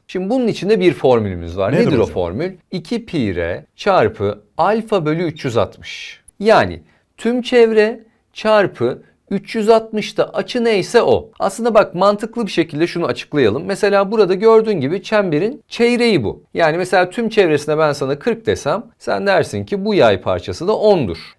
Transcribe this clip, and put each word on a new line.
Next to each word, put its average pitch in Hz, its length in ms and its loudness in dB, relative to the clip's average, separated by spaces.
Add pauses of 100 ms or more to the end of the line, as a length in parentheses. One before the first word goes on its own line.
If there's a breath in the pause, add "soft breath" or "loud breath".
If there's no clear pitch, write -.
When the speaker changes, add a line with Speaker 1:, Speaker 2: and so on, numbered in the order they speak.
Speaker 1:
Şimdi 190 240 -6
bunun 254 160 0
için 196 240 -2
de 214 100 2
bir 175 120 4
formülümüz 95 680 0
var. 98 140 0
Speaker 2:
Nedir 233 140 2
Speaker 1:
Nedir 156 120 2
o 107 40 4
Speaker 2:
hocam? 87 120 -2
Speaker 1:
formül? 101 380 -4 (180)
İki 226 360 -6
pi 107 300 -2
r 85 280 -4 (120)
çarpı 107 680 0 (160)
alfa 208 480 -2
bölü 160 160 -2
üç 160 220 -8
yüz 120 120 -2
altmış. - 640 -6 (200)
Yani 131 420 2 (340 soft breath)
tüm 240 260 -2
çevre 226 580 2 (320 soft breath)
çarpı 196 720 0 (280 soft breath)
üç - 240 -8
yüz 214 140 -2
altmışta 220 560 0
açı 226 400 -6
neyse 220 380 2
o. 113 360 0
Aslında 220 360 -4
bak, 208 200 2
mantıklı 208 520 -2
bir 185 40 -8
şekilde 160 360 -2
şunu 170 200 -4
açıklayalım. 127 580 0
Mesela 196 480 0
burada 202 220 2
gördüğün 214 460 4
gibi 165 220 -2
çemberin 202 680 -2
çeyreği 233 560 2
bu. - 180 -6 (120)
Yani 165 240 2
mesela 185 320 0
tüm 233 180 -4
çevresine 156 500 2
ben 151 140 2
sana 139 260 -4
kırk 226 280 -4
desem 151 360 -2 (160)
sen 196 280 -4
dersin 143 380 0
ki 196 200 -6
bu 214 100 -2
yay 113 260 4
parçası 95 480 -4
da 220 80 0
ondur. 156 420 0 (200)